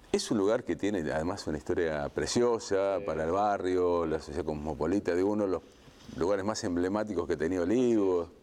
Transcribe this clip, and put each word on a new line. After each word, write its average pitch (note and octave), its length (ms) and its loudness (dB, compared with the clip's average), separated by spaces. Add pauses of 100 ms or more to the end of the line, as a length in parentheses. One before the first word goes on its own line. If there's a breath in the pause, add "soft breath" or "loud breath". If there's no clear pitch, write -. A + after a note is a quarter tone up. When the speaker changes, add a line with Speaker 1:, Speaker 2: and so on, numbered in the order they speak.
(100)
Speaker 1:
Es G3+ 200 0
un A#2+ 80 2
lugar G#2+ 260 2
que E2+ 100 -2
tiene, G2 260 0 (120)
además, E2+ 360 -4
una D2+ 100 -2
historia D#2 500 -2
preciosa G2 880 0
Speaker 2:
Sí. G2+ 60 -8
Speaker 1:
para D#2+ 200 -2
el D#2+ 60 0
barrio, F#2 760 2
la D#2 140 0
sociedad D2 220 -6
cosmopolita, D#2 720 -2
digo, F#2+ 160 2
uno G#2 140 0
de F#2+ 60 0
los E2+ 120 -2 (540)
lugares F#2+ 300 0
más G#2+ 180 -4
emblemáticos F#2 640 -2
que E2+ 80 0
tenía E2+ 240 0
Olivos. G2 680 2 (120)